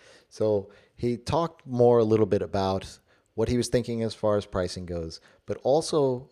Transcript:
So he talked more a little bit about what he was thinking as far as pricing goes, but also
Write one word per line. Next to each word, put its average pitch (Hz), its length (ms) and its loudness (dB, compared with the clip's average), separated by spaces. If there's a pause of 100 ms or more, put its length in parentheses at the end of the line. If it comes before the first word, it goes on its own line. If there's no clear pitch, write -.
(280)
So 104 420 -2 (260)
he 120 200 -4
talked 160 500 -6
more 120 320 4
a 113 60 6
little 110 220 4
bit 98 160 0
about 95 560 -4 (360)
what 110 140 -2
he 123 80 0
was 117 120 0
thinking 117 340 -2
as 110 120 -4
far 104 220 0
as 101 100 -4
pricing 90 400 -6
goes, 85 340 -8 (260)
but 104 160 -8
also 139 680 0